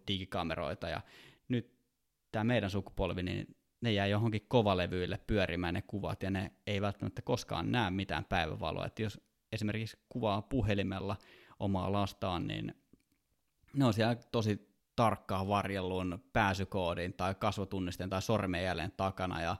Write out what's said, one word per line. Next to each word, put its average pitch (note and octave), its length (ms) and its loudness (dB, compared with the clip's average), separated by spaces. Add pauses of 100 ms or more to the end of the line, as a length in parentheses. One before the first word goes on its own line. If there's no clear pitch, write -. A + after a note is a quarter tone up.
digikameroita, E2+ 840 -2
ja - 120 -4 (460)
nyt A#2+ 260 -2 (580)
tää G#2+ 120 -2
meidän A2+ 260 2
sukupolvi, F#2 540 -2
niin G2 340 -6 (240)
ne A#2 120 2
jää G2 140 4
johonkin G#2+ 400 2
kovalevyille F2+ 800 2
pyörimään F2+ 460 2
ne F#2+ 80 0
kuvat, G2+ 420 -6
ja F#2+ 60 -2
ne F#2+ 220 -2 (160)
ei G2+ 140 0
välttämättä G2+ 400 -4
koskaan A2 500 -2
näe A2+ 200 2
mitään F#2 340 -2
päivävaloa. F2 600 -2
Et - 140 -10
jos A2 220 -4 (300)
esimerkiksi A2 460 -4 (120)
kuvaa G#2+ 320 0
puhelimella G2 760 0 (420)
omaa F#2+ 320 2
lastaan, G2+ 560 0
niin G#1+ 260 -4 (1000)
ne C3+ 120 4
on A2+ 80 6
siellä A2+ 220 2 (160)
tosi G#2+ 440 0 (200)
tarkkaan G2+ 520 2
varjellun F#2 760 0 (100)
pääsykoodin F#2 800 0
tai F#2 220 0
kasvotunnisteen F#2+ 760 -2
tai F#2+ 120 -2
sormenjäljen F#2 760 0
takana F#2+ 440 -2
ja E2+ 180 -2